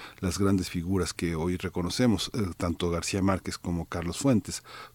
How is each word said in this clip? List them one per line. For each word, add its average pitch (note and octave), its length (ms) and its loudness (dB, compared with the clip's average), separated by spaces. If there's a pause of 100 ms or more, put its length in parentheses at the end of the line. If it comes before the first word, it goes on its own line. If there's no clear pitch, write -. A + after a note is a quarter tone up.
(200)
las F#2 200 -2
grandes G2 320 2
figuras F2+ 420 0
que E2+ 220 -2
hoy F2 200 0
reconocemos. F#2 800 0
Eh, C3 60 -4 (180)
tanto F2 320 0
García E2+ 320 0
Márquez F#2+ 380 2
como E2+ 260 -2
Carlos E2+ 320 -6
Fuentes - 460 2 (320)